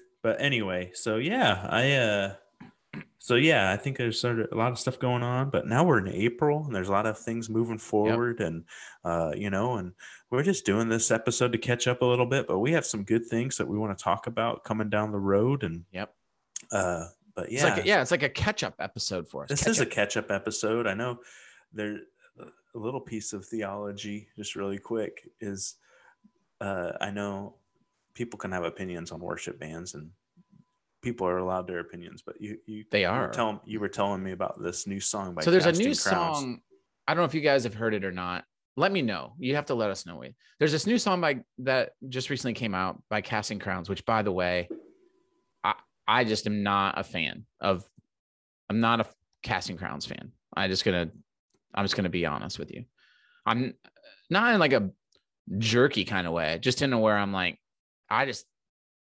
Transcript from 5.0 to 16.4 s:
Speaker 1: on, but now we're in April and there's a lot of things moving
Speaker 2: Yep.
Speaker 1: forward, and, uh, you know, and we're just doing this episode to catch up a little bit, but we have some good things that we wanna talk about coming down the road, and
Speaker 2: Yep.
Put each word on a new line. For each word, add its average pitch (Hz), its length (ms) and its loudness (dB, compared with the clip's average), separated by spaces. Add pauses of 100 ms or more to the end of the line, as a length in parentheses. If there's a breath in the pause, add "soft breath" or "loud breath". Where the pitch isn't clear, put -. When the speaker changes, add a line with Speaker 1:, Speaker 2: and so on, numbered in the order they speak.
Speaker 1:
on, 127 280 0
but - 160 0
now 127 160 6
we're 151 160 6
in 95 80 -2
April 123 580 2
and 127 100 -4
there's 92 140 -2
a - 20 2
lot 101 140 2
of 110 120 -2
things 113 320 -6
moving 113 260 2
Speaker 2:
Yep. 110 60 -10
Speaker 1:
forward, 117 600 2
and, 82 240 -4 (400 loud breath)
uh, 85 300 0
you 101 140 -4
know, 107 280 0
and 90 160 -6 (360 loud breath)
we're 127 140 2
just 190 220 0
doing 113 240 4
this 113 220 2
episode 120 420 2
to 113 40 2
catch 120 300 0
up 123 140 2
a 127 40 4
little 123 200 4
bit, 127 220 0
but 92 120 2
we 123 140 2
have 156 120 2
some 104 180 -4
good 117 220 2
things 117 320 -2
that 107 100 -2
we 104 100 -2
wanna 107 180 -2
talk - 320 0
about 117 360 -2
coming 107 260 -2
down 107 220 0
the 104 80 -2
road, 107 440 2
and 85 280 -4
Speaker 2:
Yep. 92 220 -8 (580)